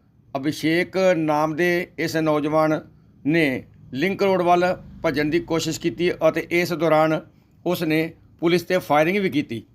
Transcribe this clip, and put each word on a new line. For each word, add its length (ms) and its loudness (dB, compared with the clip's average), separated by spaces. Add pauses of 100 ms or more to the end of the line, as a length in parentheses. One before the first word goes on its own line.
(360)
ਅਭਿਸ਼ੇਕ 600 -2 (200)
ਨਾਮ 400 0
ਦੇ 420 0
ਇਸ 180 -4
ਨੌਜਵਾਨ 720 0 (380)
ਨੇ 380 0 (280)
ਲਿੰਕ 300 -2
ਰੋਡ 200 2
ਵੱਲ 400 2 (200)
ਭੱਜਣ 220 0
ਦੀ 160 0
ਕੋਸ਼ਿਸ਼ 400 -4
ਕੀਤੀ 320 -2 (160)
ਅਤੇ 220 0
ਇਸ 220 0
ਦੌਰਾਨ 540 2 (400)
ਉਸ 160 -2
ਨੇ 320 -2 (260)
ਪੁਲਿਸ 220 2
'ਤੇ 160 -2
ਫਾਇਰਿੰਗ 400 2
ਵੀ 120 0
ਕੀਤੀ। 320 -4 (120)